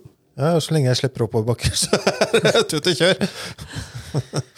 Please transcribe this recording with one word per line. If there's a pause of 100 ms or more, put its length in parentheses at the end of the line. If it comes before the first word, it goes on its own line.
(360)
Ja,
og
så
lenge
jeg
slipper
oppover
bakker,
<laughs>
så
er (100)
det
tut
og
kjør. (1400)